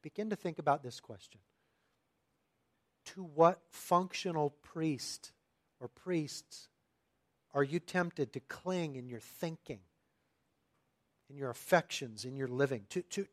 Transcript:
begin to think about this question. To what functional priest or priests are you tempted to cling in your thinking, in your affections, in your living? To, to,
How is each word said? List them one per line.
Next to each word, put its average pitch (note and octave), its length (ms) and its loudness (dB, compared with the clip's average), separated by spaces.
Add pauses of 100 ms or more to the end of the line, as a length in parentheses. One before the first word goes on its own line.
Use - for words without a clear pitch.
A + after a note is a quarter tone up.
begin G#3+ 280 -6
to G#3 80 0
think E3 200 -4
about C#3+ 260 2
this B2 180 -12
question. - 380 -18 (1700)
To F#3+ 160 -12
what E3 360 6 (100)
functional F3 920 2
priest - 680 -4 (480)
or B2 80 -10
priests - 800 -6 (840)
are C#3+ 100 4
you D3 160 0
tempted E3+ 540 -2
to C3+ 60 -6
cling F3 560 -4
in B2+ 140 -10
your A#2+ 100 -10
thinking, D#3 640 -10 (1500)
in C#3 60 -18
your C3+ 160 -4
affections, A#2+ 760 2
in B2+ 100 -8
your C3+ 120 -2
living? B2 420 2
To, - 140 -4
to, - 300 -6